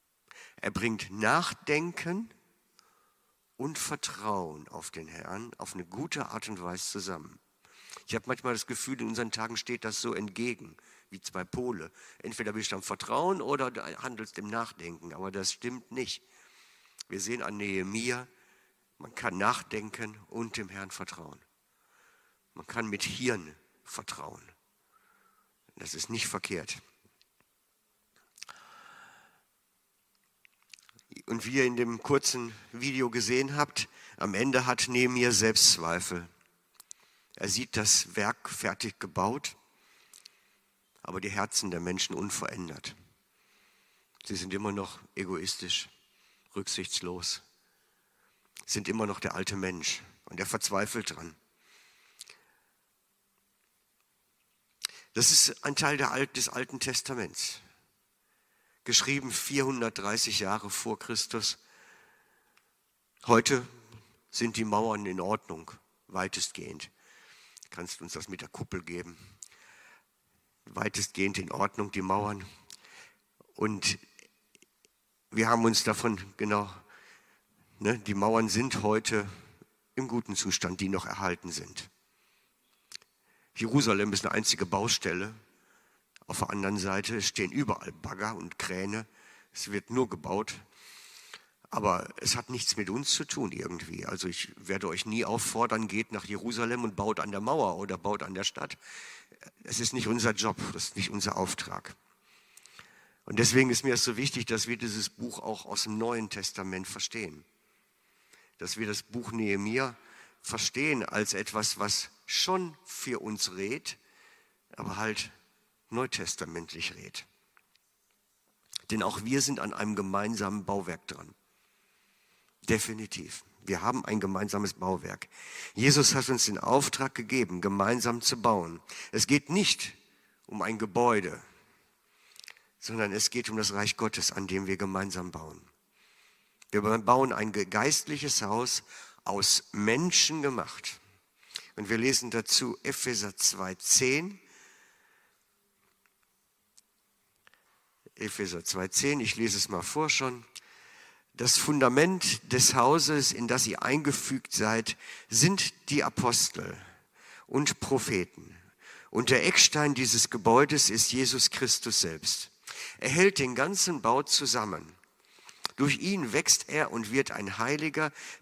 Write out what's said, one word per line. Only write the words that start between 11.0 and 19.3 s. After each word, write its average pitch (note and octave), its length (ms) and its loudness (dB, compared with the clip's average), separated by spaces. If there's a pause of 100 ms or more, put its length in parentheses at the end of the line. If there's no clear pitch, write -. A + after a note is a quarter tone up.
wie G2 100 -16
zwei F#2 240 -6
Pole. G#2+ 460 -6 (280)
Entweder G#2+ 340 -6
bist G#2+ 180 -4
du A#2+ 60 -4
am G2 60 -6
Vertrauen C#3+ 600 0
oder C3 280 0
du A2 120 -8 (200)
handelst A#2 360 -10
im G#2+ 100 -6
Nachdenken, E2+ 640 -8
aber F#2+ 180 -8
das F#2+ 220 -4
stimmt B2 380 -10
nicht. B2 320 -6 (840)
Wir F#2+ 120 -2
sehen A#2 220 -4
an G#2 140 -4
Nehemia, G#2 720 -2 (680)
man - 160 -16
kann F#2+ 240 -2